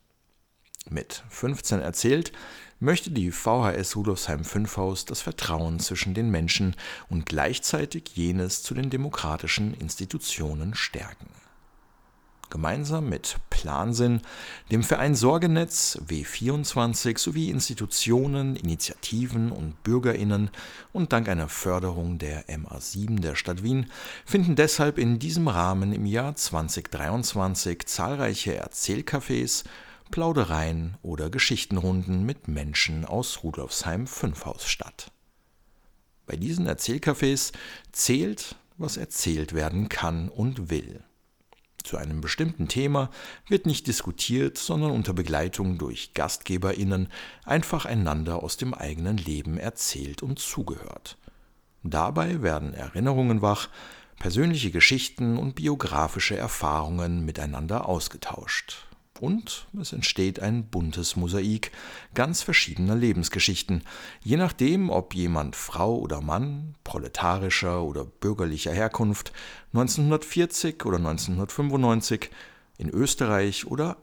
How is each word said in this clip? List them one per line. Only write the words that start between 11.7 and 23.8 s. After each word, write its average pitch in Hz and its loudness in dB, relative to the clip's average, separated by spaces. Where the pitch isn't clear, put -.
Gemeinsam 143 -2
mit - -2
Plansinn, 117 4
dem 113 4
Verein - 4
Sorgenetz, 160 4
W 76 -2
vierundzwanzig 120 0
sowie 160 0
Institutionen, 135 2
Initiativen 113 -2
und 78 -6
BürgerInnen 104 2
und 170 0
dank 113 2
einer 82 0
Förderung 87 -2
der 76 -6
M 76 -8
A - -12
sieben 104 -2
der 76 -2
Stadt 90 -4
Wien 123 0